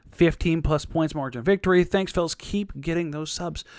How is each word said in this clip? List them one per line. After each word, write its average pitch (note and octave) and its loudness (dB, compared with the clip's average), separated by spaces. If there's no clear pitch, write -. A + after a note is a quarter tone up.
fifteen E3 2
plus D3+ 0
points D#3+ -2
margin B2+ -6
victory? F#3 4
Thanks, F#3+ 0
fellas. E3 -2
Keep G3 -6
getting E3 -2
those D3+ -8
subs. E3 -8